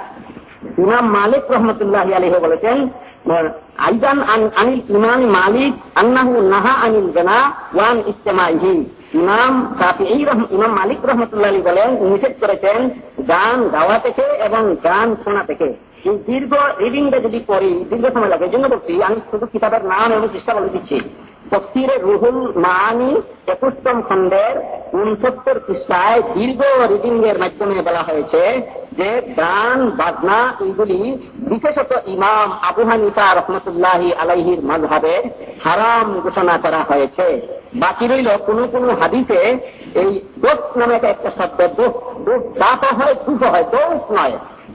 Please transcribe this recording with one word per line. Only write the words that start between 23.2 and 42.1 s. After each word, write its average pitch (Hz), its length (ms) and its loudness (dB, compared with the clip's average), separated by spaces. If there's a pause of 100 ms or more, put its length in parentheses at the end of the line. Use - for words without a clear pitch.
একুশতম 254 560 -2
খণ্ডের 196 800 0 (140)
ঊনসত্তর 427 720 -2
পৃষ্ঠায় 208 560 0
দীর্ঘ 240 400 -2 (280)
রিডিং 226 340 2
এর 208 140 0
মাধ্যমে 190 440 -4
বলা 170 200 -2
হয়েছে 170 600 0 (300)
যে 214 440 -4
গান 214 540 0
বাজনা 185 680 0
এইগুলি 202 580 -2 (160)
বিশেষত 277 600 -2 (120)
ইমাম 196 460 0 (100)
আবু 180 220 0
হানিফা 208 500 2
রহমতুল্লাহি 175 800 0
আলাইহির 170 480 0
মাযহাবে 156 600 0 (420)
হারাম 208 560 2
ঘোষণা 175 420 0
করা 160 160 0 (100)
হয়েছে। 143 520 0 (340)
বাকি 233 320 0
রইল 240 300 2
কোনো 220 300 0
কোনো 247 340 0
হাদিসে 220 580 2 (360)
এই - 260 0 (180)
দোষ 294 380 0
নামে 240 180 2
একটা, 226 140 0
একটা 202 300 -4
শব্দ, 180 380 0
দোষ, - 480 -2